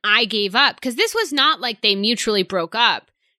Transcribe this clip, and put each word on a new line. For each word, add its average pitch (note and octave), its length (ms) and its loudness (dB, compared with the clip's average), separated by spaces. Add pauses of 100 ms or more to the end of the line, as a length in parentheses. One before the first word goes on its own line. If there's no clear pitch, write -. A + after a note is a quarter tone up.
I A3 220 2
gave G#3 300 -2
up." C4+ 260 2
'Cause B3 140 -6
this G#4+ 200 -2
was F#4+ 180 -4
not D4 280 2
like A#3+ 200 -6
they G3+ 140 4
mutually G#3 480 0
broke F3 320 -4
up. G#3+ 340 0 (300)